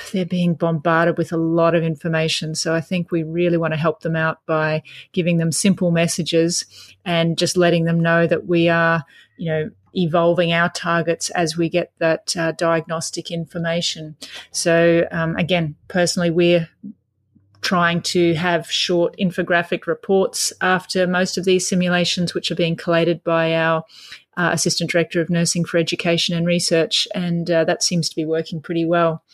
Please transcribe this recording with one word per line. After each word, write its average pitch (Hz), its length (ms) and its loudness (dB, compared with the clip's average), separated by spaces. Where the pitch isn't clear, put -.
they're 185 140 -2
being 175 280 0
bombarded 165 600 2
with 165 160 -2
a 165 40 -2
lot 165 360 2
of 165 120 2
information. 160 680 -2
So 160 220 -4
I 165 60 0
think 175 320 -4
we 165 100 0
really 170 340 0
want 160 160 0
to 156 60 -2
help 156 220 -2
them 165 160 -4
out 160 280 -4
by 156 380 -2
giving 175 240 0
them 165 160 0
simple 180 400 2
messages 165 720 0
and 165 340 0
just 175 180 -2
letting 170 280 4
them 170 160 2
know 170 260 4
that 165 220 0
we 170 200 4
are, 165 360 2
you 165 140 -6
know, 156 200 -2
evolving 170 580 2
our 170 160 2
targets 170 640 -2
as 160 260 -2
we 170 120 0
get 170 300 -2
that, 165 380 -2
uh, 165 160 -2
diagnostic 165 800 -2
information. 165 840 -6
So, 170 640 4
um, 165 240 -2
again, 170 400 0
personally, 175 440 0
we're 170 380 4
trying 170 420 0
to 170 320 2
have 170 360 -2
short 170 460 0
infographic 175 720 -2
reports - 720 -2
after 185 460 0
most 185 320 -2
of 180 60 -4
these 185 240 2
simulations, 175 640 0
which - 160 -6
are 170 60 -6
being 165 200 0
collated 170 460 0
by 165 320 0
our, 160 300 0
uh, 175 160 0
Assistant 170 360 -2
Director 170 320 0
of 160 80 -2
Nursing 170 360 0
for 175 140 -2
Education 170 580 0
and 170 100 0
Research, 170 640 0
and, 170 380 -2
uh, 165 140 2
that 175 180 -2
seems 170 260 0
to - 60 -8
be 160 100 -2
working 160 360 -4
pretty 170 240 -2
well. 165 500 0